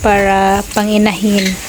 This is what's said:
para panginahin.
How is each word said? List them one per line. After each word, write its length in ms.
para 560
panginahin. 800